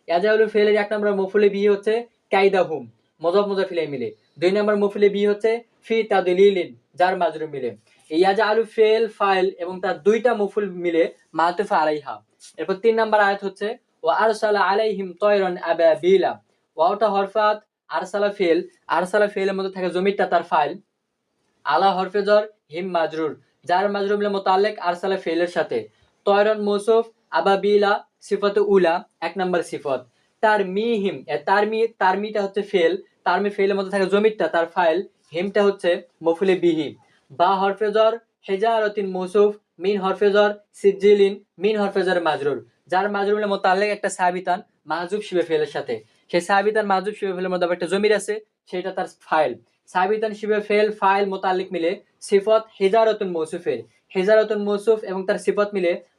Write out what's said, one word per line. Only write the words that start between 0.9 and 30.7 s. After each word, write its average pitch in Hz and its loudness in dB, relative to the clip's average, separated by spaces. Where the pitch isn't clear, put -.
নম্বর 208 -2
মফুলে 196 2
বিহি 196 0
হচ্ছে 214 0
কায়দাহুম, 180 2
মুজাফ 190 2
মুজাফ 190 -2
ইলাইহি 156 -4
মিলে। 120 -8
দুই 175 2
নম্বর 208 0
মফুলে 202 2
বিহি 202 0
হচ্ছে 220 0
ফি 226 -2
তাদলিলিন, 185 2
যার 180 0
মাজরুর 156 -2
মিলে। 123 -8
এই 160 0
ইয়াজআলু 208 2
ফেল, 220 2
ফাইল 190 0
এবং 180 -10
তার 175 -4
দুইটা 233 2
মফুল 202 -2
মিলে 175 -2
মাতুফা 175 0
আলাইহা। 147 -2
এরপর 165 -4
তিন 220 2
নম্বর 214 2
আয়াত 202 0
হচ্ছে, 202 -6
"ওয়া 160 2
আরসালা 214 0
আলাইহিম 196 -2
তায়রান 196 0
আবাবিলা।" 165 2
ওয়াওটা 202 2
হরফাত, 208 0
আরসালা 202 -4
ফেল, 180 0
আরসালা 180 0
ফেলের 196 -4
মধ্যে 190 -6
থাকে 185 -6
জমিরটা 190 0
তার 170 0
ফাইল। 151 -2
আলা 175 2
হরফে 185 -2
জর, 208 2
হিম 180 -8
মাজরুর, 156 -4
যার 190 0
মাজরুর 202 -2
মিলে 208 -2
মোতাল্লেক 196 0
আরসালা 175 -4
ফেলের 170 -2
সাথে। 151 -4
তয়রন 208 2
মৌসুফ, 208 0
আবাবিলা 196 2
সিফাতে 202 -2
উলা, 196 2
এক 165 -6
নম্বর 180 -2
সিফত। 139 -6
তার 214 2
মি 208 -2